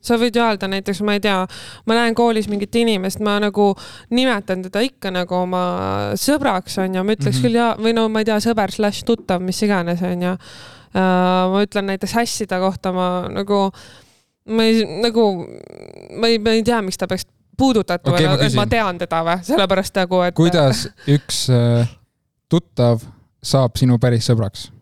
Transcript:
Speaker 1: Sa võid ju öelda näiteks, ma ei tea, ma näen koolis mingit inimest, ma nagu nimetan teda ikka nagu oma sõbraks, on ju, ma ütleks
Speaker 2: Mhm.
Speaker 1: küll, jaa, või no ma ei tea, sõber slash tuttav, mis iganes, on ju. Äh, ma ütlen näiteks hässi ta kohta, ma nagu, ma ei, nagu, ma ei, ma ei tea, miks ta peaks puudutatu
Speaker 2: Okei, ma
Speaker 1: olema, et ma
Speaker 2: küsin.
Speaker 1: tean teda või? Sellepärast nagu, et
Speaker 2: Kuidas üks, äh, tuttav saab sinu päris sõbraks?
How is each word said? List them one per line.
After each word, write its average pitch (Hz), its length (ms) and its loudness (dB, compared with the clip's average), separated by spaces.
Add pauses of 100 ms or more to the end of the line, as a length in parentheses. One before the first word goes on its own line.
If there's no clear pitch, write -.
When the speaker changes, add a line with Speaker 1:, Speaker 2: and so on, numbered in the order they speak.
Speaker 1:
Sa 233 160 0
võid 226 180 0
ju 240 80 2
öelda 214 240 0
näiteks, 196 380 -4
ma 208 80 0
ei 202 80 0
tea, 190 260 0 (400)
ma 220 80 0
näen 233 220 2
koolis 226 320 2
mingit 202 260 -6
inimest, 208 460 0
ma 208 180 0
nagu 208 360 2 (360)
nimetan 220 540 0
teda 190 160 -4
ikka 247 320 -4
nagu 180 220 -2
oma 180 260 -2 (560)
sõbraks, 220 640 -2
on 185 140 -2
ju, 185 100 -2
ma 208 80 0
ütleks 202 240 -2
Speaker 2:
Mhm. 127 80 0
Speaker 1:
küll, 233 160 2
jaa, 233 160 0
või 220 180 0
no 226 140 2
ma 220 120 -2
ei 214 40 -2
tea, 214 160 0
sõber 214 320 0
slash 208 320 -4
tuttav, 190 380 0
mis 185 200 -4
iganes, 175 400 0
on 180 200 -4
ju. 180 100 -2
Äh, 185 1200 0
ma 202 100 2
ütlen 202 300 -2
näiteks 196 240 -6
hässi 233 320 -2
ta 185 100 -2
kohta, 185 340 -2
ma 180 360 -2
nagu, 196 420 0 (760)
ma 226 180 0
ei, 226 180 4 (200)
nagu, 220 440 0 (720)
ma 226 80 -2
ei, 233 120 2
ma 214 120 0
ei 226 140 2
tea, 233 180 0
miks 185 140 -6
ta 185 100 -4
peaks 185 200 -6 (300)
puudutatu 220 540 0
Speaker 2:
Okei, 170 160 2
ma 147 60 2
Speaker 1:
olema, - 160 2
et - 80 0
ma 208 80 2
Speaker 2:
küsin. 208 60 -2
Speaker 1:
tean 208 280 0
teda 165 240 -4
või? 170 220 -2
Sellepärast 196 500 2
nagu, 180 280 2
et 175 120 0
Speaker 2:
Kuidas 151 540 4 (180)
üks, - 440 0
äh, 120 360 4 (640)
tuttav 120 540 2 (400)
saab 131 340 2
sinu 123 220 4
päris 117 280 2
sõbraks? 110 440 -2 (120)